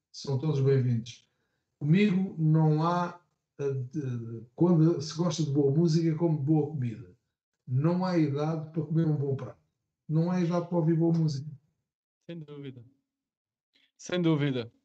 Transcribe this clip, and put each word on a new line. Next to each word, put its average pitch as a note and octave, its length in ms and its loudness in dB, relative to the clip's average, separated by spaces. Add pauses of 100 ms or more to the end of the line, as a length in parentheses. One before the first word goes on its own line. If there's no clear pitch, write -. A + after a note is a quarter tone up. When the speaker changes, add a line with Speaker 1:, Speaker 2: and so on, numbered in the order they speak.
(120)
Speaker 1:
são - 260 -6
todos D3+ 220 -2
bem-vindos. B2+ 680 0 (520)
Comigo F#3+ 580 2
não D#3 480 2
há, F3 340 -2 (380)
eh, C#3 160 -4
de, A#2+ 680 -8 (120)
quando E3 460 4
se - 160 -10
gosta E3 260 -2
de C3+ 60 -4
boa C3+ 260 2
música, E3 400 2
como D#3+ 220 0
de C#3 60 -4
boa D3+ 240 2
comida. A2+ 440 -6 (560)
Não E3 380 0
há F3+ 100 0
idade D#3 560 -2
para D#3 120 -4
comer D#3+ 240 0
um D3+ 80 2
bom C#3 200 -2
prato. - 220 -10 (500)
Não D#3+ 220 0
há F3+ 100 0
idade F3 280 0
para F3 100 -2
ouvir E3 180 2
boa E3 220 2
música. C#3+ 320 -2 (800)
Speaker 2:
Sem E3+ 120 -12
dúvida. C#3 440 -16 (1120)
Sem F3+ 240 -4
dúvida. C#3 500 0 (140)